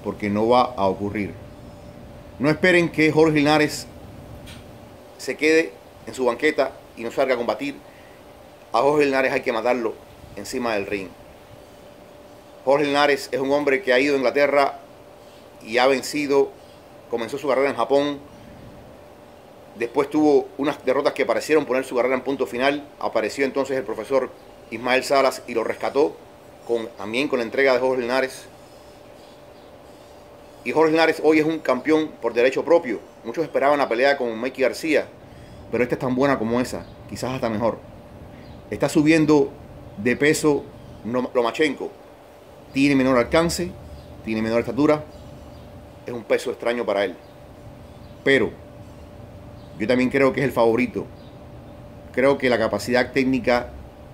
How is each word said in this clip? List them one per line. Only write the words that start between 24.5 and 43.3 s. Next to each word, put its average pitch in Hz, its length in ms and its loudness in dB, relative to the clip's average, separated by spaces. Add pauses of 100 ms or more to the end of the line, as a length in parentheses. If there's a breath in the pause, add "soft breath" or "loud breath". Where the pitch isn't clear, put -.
Ismael 123 340 0
Salas 135 440 2
y 120 80 -6
lo 110 80 0
rescató, 117 520 -2 (520)
con, 113 200 -2 (100)
también 117 300 -4
con 131 120 -2
la 117 60 -4
entrega 131 280 2
de 120 60 2
Jorge 131 220 0
Linares. 127 440 -2 (2250)
Y 120 80 -6
Jorge 156 200 4
Linares 160 320 2
hoy 156 160 6
es 147 60 2
un 160 140 -2
campeón 147 520 0 (100)
por 113 120 -2
derecho 131 320 2
propio. 131 340 2 (240)
Muchos 117 200 -4
esperaban 143 360 2
la 131 80 0
pelea 139 300 2
con 117 200 -4
Mikey 131 260 -4
García, 120 440 0 (640 loud breath)
pero 117 120 0
esta 123 120 -2
es - 40 -4
tan 127 140 -4
buena 131 240 2
como 117 220 -2
esa, 101 260 -6 (240)
quizás 120 220 -6
hasta 127 180 -4
mejor. 113 280 -2 (920 loud breath)
Está 139 200 -2
subiendo 151 600 4 (480)
de 120 200 0
peso 151 480 2 (400)
Lomachenko. 123 840 -2 (840)
Tiene 139 220 4
menor 131 220 4
alcance, 165 540 0 (540)